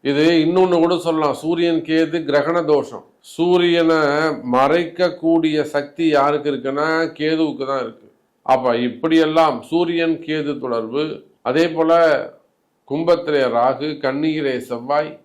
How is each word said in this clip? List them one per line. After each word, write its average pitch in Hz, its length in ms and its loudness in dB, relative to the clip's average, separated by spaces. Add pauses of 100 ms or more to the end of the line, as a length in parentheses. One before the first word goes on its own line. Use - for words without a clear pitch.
இது 143 180 0 (200)
இன்னொன்னு 180 400 2
கூட 170 120 2 (100)
சொல்லலாம், 160 360 0
சூரியன் 165 480 0
கேது 160 300 0 (100)
கிரகண 147 300 0 (120)
தோஷம். 131 320 0 (300)
சூரியனை 170 680 2 (560)
மறைக்கக்கூடிய 160 1000 2 (160)
சக்தி 143 320 -4 (100)
யாருக்கு 147 360 2
இருக்குன்னா, 139 360 -2 (320)
கேதுவுக்கு 151 520 -2
தான் 131 140 -2
இருக்கு. - 240 -16 (380)
அப்ப 123 260 0 (140)
இப்படியெல்லாம் 156 720 2 (140)
சூரியன் 165 520 0
கேது 151 300 -4 (100)
தொடர்பு, 120 400 -4 (460)
அதே 160 160 2 (100)
போல 160 140 0 (960)
கும்பத்திலே 160 560 0 (140)
ராகு, 135 320 0 (160)
கன்னியிலே 143 500 -2 (140)
செவ்வாய் 143 420 -2 (120)